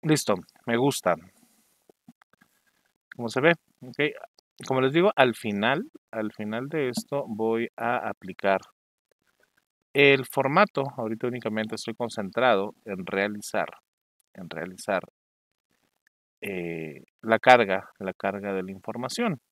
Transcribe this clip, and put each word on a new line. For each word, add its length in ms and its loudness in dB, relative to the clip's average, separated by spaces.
Listo, 320 2
me 100 0
gusta. 380 2
Como 120 -6
se 120 -2
ve, 140 6
ok. 200 -10
Como 140 2
les 100 2
digo, 240 4
al 180 6
final, 560 -2
al 220 -6
final 360 -8
de 220 -2
esto 360 -6
voy 500 -2
a 320 -4
aplicar 520 -2
el 320 6
formato. 580 0
Ahorita 300 -4
únicamente 500 -4
estoy 180 -8
concentrado 800 0
en 220 -8
realizar, 600 -2
en 160 -14
realizar, 520 -4
eh, 600 -8
la 160 2
carga, 600 6
la 140 -6
carga 400 -4
de 100 -2
la 80 -8
información. 680 -6